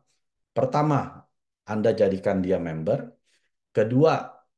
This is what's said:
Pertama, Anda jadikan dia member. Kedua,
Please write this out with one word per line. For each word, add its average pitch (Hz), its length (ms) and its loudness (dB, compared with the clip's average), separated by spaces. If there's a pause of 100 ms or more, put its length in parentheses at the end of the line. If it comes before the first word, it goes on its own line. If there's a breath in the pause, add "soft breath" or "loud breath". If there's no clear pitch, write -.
(560)
Pertama, 147 720 0 (400)
Anda 107 240 0
jadikan 95 480 0
dia 92 160 0
member. 82 560 -4 (640)
Kedua, 123 560 2 (260)